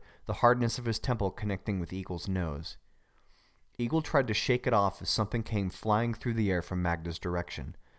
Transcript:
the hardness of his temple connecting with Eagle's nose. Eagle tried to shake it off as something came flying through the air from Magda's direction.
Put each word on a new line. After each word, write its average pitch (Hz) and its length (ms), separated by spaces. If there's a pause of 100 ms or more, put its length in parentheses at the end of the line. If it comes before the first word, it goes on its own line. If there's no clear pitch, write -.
(260)
the 104 80
hardness 120 440
of 120 60
his 113 140
temple 110 320
connecting 101 500
with 85 120
Eagle's 92 360
nose. 82 480 (1040)
Eagle 139 240
tried 131 260
to 107 60
shake - 320
it 117 80
off 101 260
as 98 80
something 113 340
came 101 280
flying 113 420
through 117 220
the 107 160
air 90 100
from 90 220
Magda's 85 360
direction. 87 580 (220)